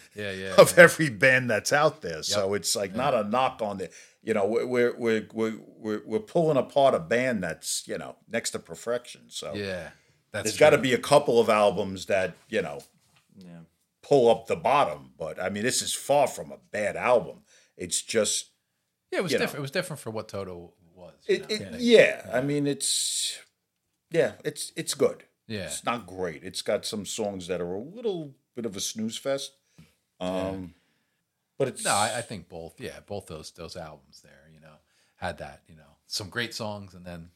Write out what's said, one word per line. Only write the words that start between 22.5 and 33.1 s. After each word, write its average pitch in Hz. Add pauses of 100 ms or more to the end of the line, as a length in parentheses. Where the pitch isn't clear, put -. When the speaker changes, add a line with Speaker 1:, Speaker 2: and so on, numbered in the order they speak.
Speaker 2:
it's, - (720)
yeah, 139 (120)
it's, -
it's -
good. 127 (220)
Speaker 1:
Yeah. 104
Speaker 2:
It's -
not 120
great. 90
It's 95
got 104
some 104
songs 98
that 90
are 87
a 98
little 180 (220)
bit 117
of 101
a 95
snooze 110
fest. 139 (640)
Speaker 1:
Yeah. 92
Speaker 2:
Um, 92 (840)
but 131
it's 117
Speaker 1:
No, 175
I, 110
I -
think 90
both. 82
Yeah, 104
both 101